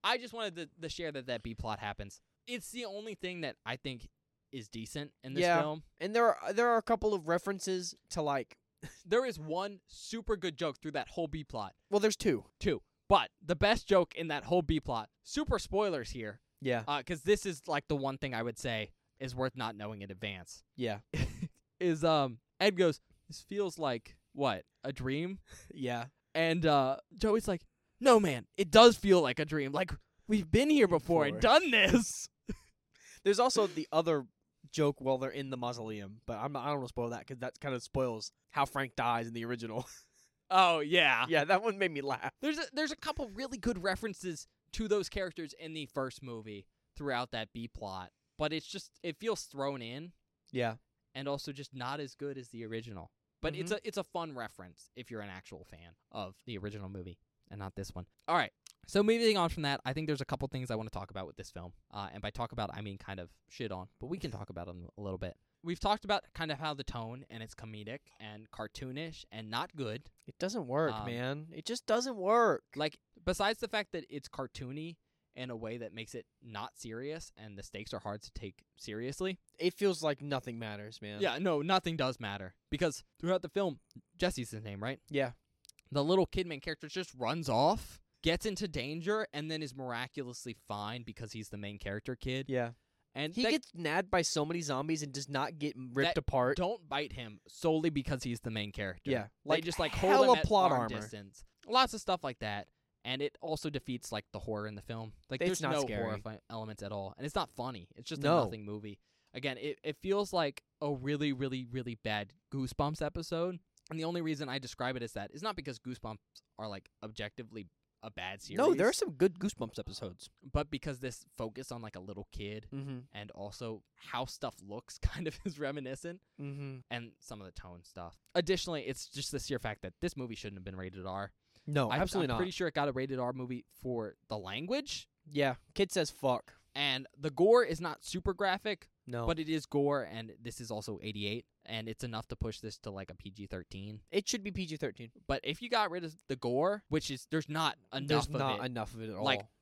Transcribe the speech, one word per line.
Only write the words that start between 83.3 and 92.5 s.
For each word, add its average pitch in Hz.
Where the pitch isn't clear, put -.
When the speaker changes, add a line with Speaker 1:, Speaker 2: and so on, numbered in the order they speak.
Speaker 1:
the 160
film, 185
Jesse's 139
his 110
name, 101
right? 127
Speaker 2:
Yeah. 135
Speaker 1:
The 143
little 180
kid 185
main 147
character 156
just 180
runs 131
off, 147
gets 165
into 208
danger, 160
and 147
then 156
is 127
miraculously 123
fine 107
because 113
he's 110
the 104
main 104
character 104
kid. 131
Speaker 2:
Yeah. 123